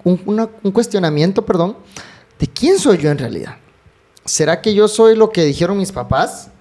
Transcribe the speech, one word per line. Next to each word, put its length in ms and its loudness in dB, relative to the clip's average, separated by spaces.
un, 200 0
una, 240 -2
un 80 -2
cuestionamiento, 760 0
perdón, 300 -2
de 80 -2
quién 320 0
soy 180 2
yo 140 0
en 60 -2
realidad. 380 -10
¿Será 380 -2
que 120 0
yo 140 4
soy 300 6
lo 140 4
que 120 0
dijeron 340 0
mis 140 -4
papás? 580 -4